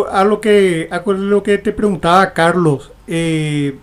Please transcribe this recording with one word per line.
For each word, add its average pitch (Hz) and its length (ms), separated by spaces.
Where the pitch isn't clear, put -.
a 196 140
lo 208 160
que, 196 500
a 175 160
lo 196 360
que 202 160
te 202 140
preguntaba 185 600
Carlos. 165 580
Eh, 151 760